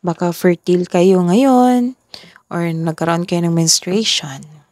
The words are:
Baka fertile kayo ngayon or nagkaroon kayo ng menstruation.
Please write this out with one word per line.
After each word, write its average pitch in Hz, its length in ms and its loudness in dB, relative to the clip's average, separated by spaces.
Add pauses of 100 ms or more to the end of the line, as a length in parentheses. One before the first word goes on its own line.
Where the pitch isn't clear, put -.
Baka 175 240 -2
fertile 180 560 0
kayo 180 400 2
ngayon 247 720 2 (560)
or 170 160 -2
nagkaroon 165 560 -2
kayo 170 240 -2
ng 165 80 0
menstruation. 165 880 -2 (260)